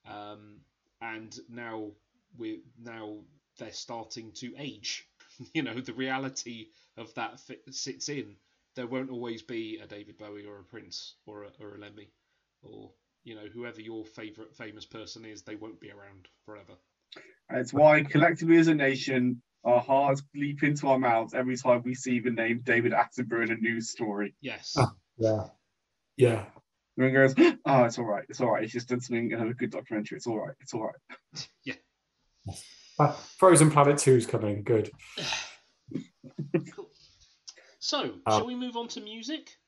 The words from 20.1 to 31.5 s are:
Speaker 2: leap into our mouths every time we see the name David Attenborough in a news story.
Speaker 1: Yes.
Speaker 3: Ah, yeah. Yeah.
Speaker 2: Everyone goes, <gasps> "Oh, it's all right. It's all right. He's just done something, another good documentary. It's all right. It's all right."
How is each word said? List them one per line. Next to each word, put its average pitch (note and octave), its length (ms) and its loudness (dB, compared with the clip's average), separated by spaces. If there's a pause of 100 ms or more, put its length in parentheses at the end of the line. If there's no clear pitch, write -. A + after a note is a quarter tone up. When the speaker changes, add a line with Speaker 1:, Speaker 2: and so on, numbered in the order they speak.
Speaker 2:
leap C#3+ 280 -2
into D3 260 2
our C3 120 6
mouths A2+ 340 2
every B2+ 220 0
time A#2+ 280 4
we B2+ 120 -4
see B2 240 -2
the A#2+ 100 -2
name A#2 340 -2
David A#2 280 2
Attenborough A#2 500 0
in A2+ 100 -2
a A2+ 40 -2
news A2+ 340 -2
story. G2+ 500 -4
Speaker 1:
Yes. A#2 380 -10
Speaker 3:
Ah, A#2 160 2 (240)
yeah. A2 260 0 (720)
Yeah. A2 280 4 (520)
Speaker 2:
Everyone C3 380 6
goes, - 20 -
<gasps> D#4+ 300 6
"Oh, C3+ 160 6
it's A#2 160 2
all A#2 60 -4
right. G2+ 240 -4
It's C3 120 -12
all B2 120 2
right. A2 100 0
He's A2+ 100 -6
just A#2+ 160 -8
done B2 120 -2
something, A#2 320 -2
another A2+ 220 -2
good B2 180 -4
documentary. G#2+ 440 -6
It's - 120 -8
all A2 100 -2
right. - 220 -8
It's - 140 -16
all A2+ 100 -4
right." - 680 -14